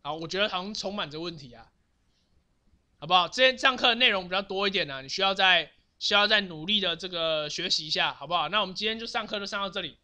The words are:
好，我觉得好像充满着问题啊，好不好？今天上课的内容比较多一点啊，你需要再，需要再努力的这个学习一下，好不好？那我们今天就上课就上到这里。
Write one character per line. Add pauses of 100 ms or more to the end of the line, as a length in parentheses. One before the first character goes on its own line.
好，
我
觉
得
好
像
充
满
着
问
题
啊， (1300)
好
不
好？
今
天
上
课
的
内
容
比
较
多
一
点
啊，
你
需
要
再， (280)
需
要
再
努
力
的
这
个
学
习
一
下，
好
不
好？
那
我
们
今
天
就
上
课
就
上
到
这
里。